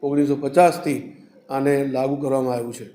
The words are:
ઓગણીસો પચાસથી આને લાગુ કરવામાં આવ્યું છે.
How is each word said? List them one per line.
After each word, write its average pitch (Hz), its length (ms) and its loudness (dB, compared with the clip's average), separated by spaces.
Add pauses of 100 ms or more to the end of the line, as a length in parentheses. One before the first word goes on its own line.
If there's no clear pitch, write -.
ઓગણીસો 143 320 2
પચાસથી 143 880 0 (240)
આને 139 380 0
લાગુ 135 280 0
કરવામાં 135 380 -2
આવ્યું 120 200 -6
છે. 110 220 -16